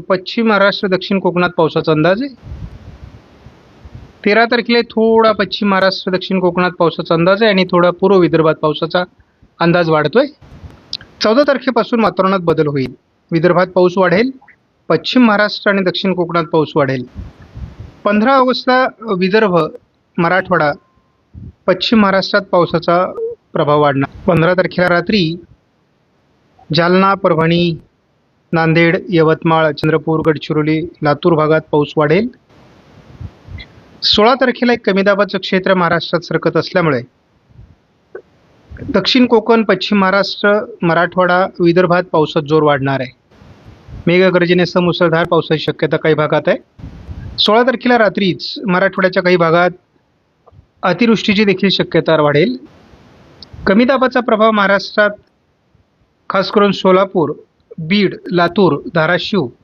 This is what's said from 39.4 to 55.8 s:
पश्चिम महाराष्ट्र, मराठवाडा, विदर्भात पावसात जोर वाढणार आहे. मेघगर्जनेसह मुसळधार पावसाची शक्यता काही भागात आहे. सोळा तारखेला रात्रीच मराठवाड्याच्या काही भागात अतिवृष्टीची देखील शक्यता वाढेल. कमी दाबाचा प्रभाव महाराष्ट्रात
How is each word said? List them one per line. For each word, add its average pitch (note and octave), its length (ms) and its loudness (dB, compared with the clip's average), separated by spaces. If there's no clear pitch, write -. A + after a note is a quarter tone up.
पश्चिम G3+ 360 -2
महाराष्ट्र, G3 640 0
मराठवाडा, F3 640 0
विदर्भात F3+ 420 2
पावसात D#3+ 400 -2
जोर D3+ 200 0
वाढणार C#3 380 0
आहे. B2+ 160 -12
मेघगर्जनेसह F3 760 2
मुसळधार E3+ 460 0
पावसाची D#3+ 380 -2
शक्यता E3 320 -2
काही D#3 180 0
भागात D3+ 320 0
आहे. G3 100 2
सोळा A3 240 2
तारखेला B3 360 0
रात्रीच G3 600 -2
मराठवाड्याच्या F#3 540 0
काही F3+ 140 2
भागात E3+ 340 2
अतिवृष्टीची G#3+ 640 0
देखील G3 240 0
शक्यता D#3+ 520 0
वाढेल. C#3+ 360 2
कमी G#3 180 4
दाबाचा B3+ 360 0
प्रभाव A3+ 300 2
महाराष्ट्रात G3+ 600 0